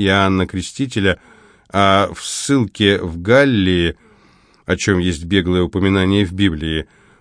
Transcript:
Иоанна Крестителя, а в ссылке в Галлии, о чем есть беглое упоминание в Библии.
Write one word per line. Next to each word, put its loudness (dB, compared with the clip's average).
Иоанна 2
Крестителя, -4
а 2
в -16
ссылке 0
в -8
Галлии, 2
о 0
чем 0
есть -4
беглое 0
упоминание 0
в -6
Библии. -2